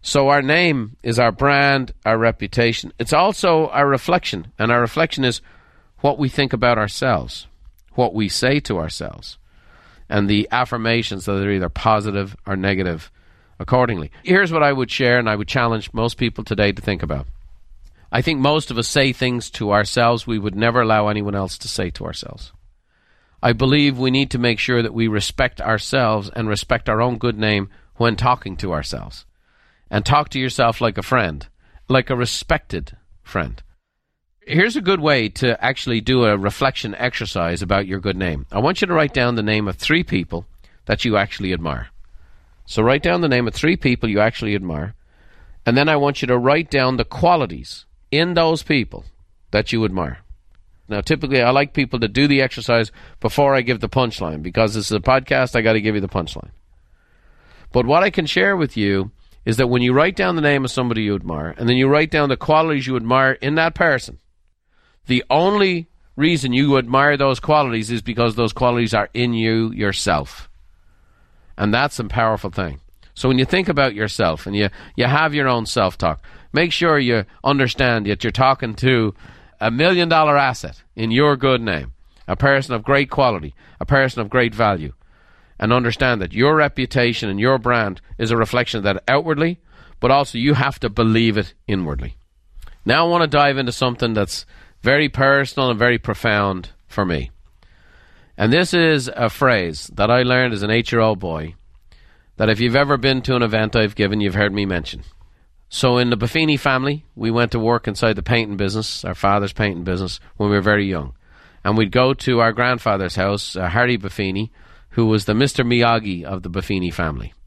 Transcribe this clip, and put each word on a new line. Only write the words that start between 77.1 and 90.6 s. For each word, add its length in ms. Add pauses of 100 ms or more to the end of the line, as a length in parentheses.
understand 640
that 180
you're 80
talking 420
to 400 (460)
a 100
million-dollar 640
asset 460 (140)
in 160
your 240
good 260
name, 300 (340)
a 80
person 400
of 80
great 280
quality, 440 (240)
a 80
person 340
of 80
great 280
value, 360 (640)
and 140
understand 480
that 120
your 240
reputation 720
and 120
your 180
brand 420 (180)
is 120
a 60
reflection 420
of 60
that 240
outwardly, 500 (420)
but 100
also 280
you 160
have 260